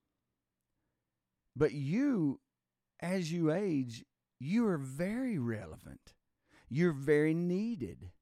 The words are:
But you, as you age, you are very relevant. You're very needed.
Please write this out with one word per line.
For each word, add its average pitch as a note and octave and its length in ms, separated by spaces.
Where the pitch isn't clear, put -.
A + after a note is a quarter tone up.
But B2 180
you, D#3+ 680
as F3 320
you E3 180
age, D3+ 540
you G#3 280
are F3+ 120
very F3+ 600
relevant. F#2 760
You're E3 240
very D3 420
needed. F3 760